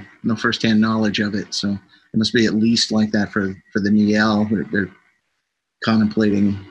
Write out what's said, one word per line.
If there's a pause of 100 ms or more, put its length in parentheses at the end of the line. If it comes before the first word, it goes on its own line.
(240)
no
firsthand
knowledge
of
it.
So (360)
it
must
be
at
least
like
that
for, (180)
for
the
Niel.
They're,
they're (920)
contemplating (120)